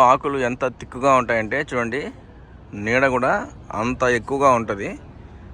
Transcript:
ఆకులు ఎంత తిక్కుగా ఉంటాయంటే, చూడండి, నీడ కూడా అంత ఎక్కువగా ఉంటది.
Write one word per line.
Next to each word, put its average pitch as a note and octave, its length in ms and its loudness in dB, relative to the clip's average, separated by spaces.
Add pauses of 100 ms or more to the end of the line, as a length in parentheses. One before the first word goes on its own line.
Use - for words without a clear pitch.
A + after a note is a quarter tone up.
(120)
ఆకులు C#3 380 0
ఎంత B2+ 140 -4 (200)
తిక్కుగా C3 380 0
ఉంటాయంటే, A2+ 380 -2 (120)
చూడండి, B2 320 -4 (840)
నీడ B2 180 2 (140)
కూడా C3 160 2 (480)
అంత B2 220 -2 (160)
ఎక్కువగా C3+ 320 2 (100)
ఉంటది. G#2+ 300 -6 (640)